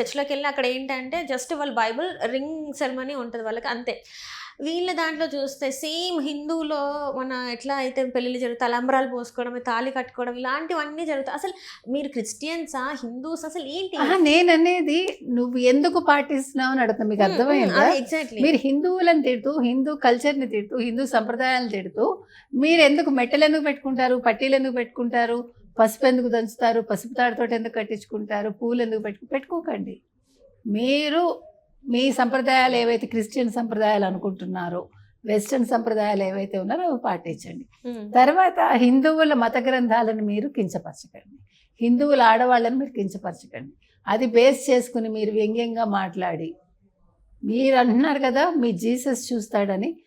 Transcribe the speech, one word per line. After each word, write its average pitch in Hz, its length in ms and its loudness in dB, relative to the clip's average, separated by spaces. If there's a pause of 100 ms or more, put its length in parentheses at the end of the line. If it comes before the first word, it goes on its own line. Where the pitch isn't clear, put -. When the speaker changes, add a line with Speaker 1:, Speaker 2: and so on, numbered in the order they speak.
Speaker 1:
చర్చ్లోకి 285 320 -4
వెళ్ళి 285 160 -4
అక్కడ 277 180 -2
ఏంటంటే 262 560 -6
just 262 320 -6
వాళ్ళ 285 180 -4
బైబిల్ 233 580 -2
రింగ్ 294 420 -6
సెరమనీ 254 420 -6
ఉంటది 233 280 -8
వాళ్ళకి, 226 260 -6
అంతే. 240 340 -8 (580)
వీళ్ళ 349 320 -4
దాంట్లో 320 340 -4
చూస్తే 277 440 -6
సేమ్ 320 500 -6
హిందువులో 302 560 -4 (420)
మన 254 340 -6
ఎట్లా 262 240 -6
అయితే 262 280 -4
పెళ్ళిళ్ళు 247 340 -4
జరుగుతాయి, 240 340 -4
తలంబ్రాలు 262 380 0
పోసుకోవడం, 247 480 -8
తాళి 247 320 -4
కట్టుకోవడం, 247 440 -6
ఇలాంటివన్నీ 302 720 -6
జరుగుతాయి. 269 280 -4
అసలు 370 180 -6 (380)
మీరు 277 180 -4
క్రిస్టియన్సా, 277 960 -8
హిందూస్, 277 420 -8
అసలు 320 180 -8
ఏంటి? 349 340 -8
Speaker 2:
ఆహా, 339 220 2
నేననేది 339 1000 4 (100)
నువ్వు 247 300 -2
ఎందుకు 294 500 4
పాటిస్తున్నావు 277 640 0
అని 262 80 0
అడుగుతున్నా. 220 280 0
మీకు 208 140 2
Speaker 1:
ఉమ్, 190 100 4
ఉమ్, 202 80 2
Speaker 2:
అర్థమైందా? 254 340 2
Speaker 1:
అదే, - 260 4
exactly. 247 420 -4
Speaker 2:
మీరు 311 180 6
హిందువులను 339 640 2
తిడుతూ, 269 380 0
హిందూ 262 340 0
కల్చర్ని 269 520 2
తిడుతూ, 208 320 -4
హిందూ 240 280 -2
సంప్రదాయాలను 247 640 -2
తిడుతూ, 214 560 -4 (300)
మీరు 320 260 4
ఎందుకు 294 300 6
మెట్టలు 269 340 2
ఎందుకు 311 180 4
పెట్టుకుంటారు, 262 540 0
పట్టీలు 247 380 2
ఎందుకు 262 180 0
పెట్టుకుంటారు, 240 800 -2 (280)
పసుపు 220 280 2
ఎందుకు 247 220 4
దంచుతారు, 226 520 0
పసుపు 220 340 -4
తాడుతోటి 240 400 0
ఎందుకు 226 180 -4
కట్టించుకుంటారు, 214 800 -6
పూలు 240 320 -2
ఎందుకు 220 200 -2
పెట్టు-, 208 240 -10
పెట్టుకోకండి. 285 720 -6 (640)
మీరు 285 760 0 (460)
మీ 247 240 2
సంప్రదాయాలు 254 640 2
ఏవైతే 233 300 2
క్రిస్టియన్ 226 440 -2
సంప్రదాయాలు 214 540 0
అనుకుంటున్నారో, 185 840 -6 (380)
వెస్టర్న్ 214 400 0
సంప్రదాయాలు 214 560 0
ఏవైతే 196 360 -4
ఉన్నారో 233 240 -2
అవి 302 220 -2
పాటించండి. 175 840 -8
Speaker 1:
ఉమ్. 214 240 -10
Speaker 2:
తర్వాత 339 600 6
హిందువుల 285 640 4
మత 233 240 2
గ్రంథాలను 233 640 2
మీరు 208 260 -2
కించపరచకండి, 190 880 -8 (420)
హిందువుల 247 420 4
ఆడవాళ్ళని 233 540 6
మీరు 277 140 -2
కించపరచకండి. 180 800 -10 (340)
అది 226 200 2
బేస్ 254 440 4
చేసుకుని 240 380 0
మీరు 214 220 -2
వ్యంగ్యంగా 226 540 0
మాట్లాడి, 180 720 -4 (880)
మీరు 262 320 2
అంటున్నారు 254 420 4
కదా 269 320 2
మీ 240 220 0
జీసస్ 247 600 -2
చూస్తాడని, 208 640 -2 (100)